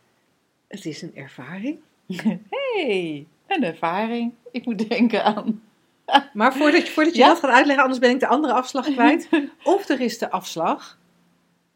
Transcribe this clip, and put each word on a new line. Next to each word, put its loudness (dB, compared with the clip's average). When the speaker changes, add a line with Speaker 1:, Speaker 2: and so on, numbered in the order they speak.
Speaker 1:
het -16
is -10
een -16
ervaring." -12
Speaker 2:
<laughs> -4
"Hé, -4
een -2
ervaring." -4
Ik -10
moet -4
denken 0
aan -2
Speaker 1:
Maar 2
voordat 2
je, -12
voordat 0
je -2
Speaker 2:
Ja? 10
Speaker 1:
dat 6
gaat -2
uitleggen, 4
anders 0
ben 4
ik 0
de 2
andere 0
afslag -2
kwijt. 2
Speaker 2:
<laughs> -20
Speaker 1:
Of 0
er -2
is -4
de -6
afslag: -6